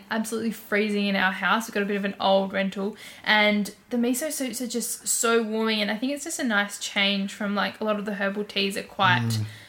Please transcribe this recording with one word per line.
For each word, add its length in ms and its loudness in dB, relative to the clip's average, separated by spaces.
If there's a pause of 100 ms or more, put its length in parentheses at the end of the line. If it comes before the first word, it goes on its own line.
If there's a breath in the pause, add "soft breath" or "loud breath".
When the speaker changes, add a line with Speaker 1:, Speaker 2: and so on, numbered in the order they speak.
(100)
Speaker 1:
absolutely 420 -2
freezing 540 0
in 100 0
our 160 2
house. 340 0
We've 80 -12
got 80 0
a 40 0
bit 100 -2
of 80 -2
an 160 -4
old 320 4
rental, 440 -2 (280 loud breath)
and 500 2 (160)
the 60 -2
miso 340 0
soups 300 -4
are 80 -4
just 400 -4
so 340 4
warming, 400 0
and 80 0
I 60 0
think 160 -2
it's 120 -6
just 140 -6
a 60 -2
nice 340 0
change 540 0
from, 240 -4
like, 240 -2
a 40 -2
lot 140 0
of 60 -6
the 100 -4
herbal 300 -2
teas 320 -2
are 80 -4
quite 380 4
Speaker 2:
Mm. 220 0 (240 loud breath)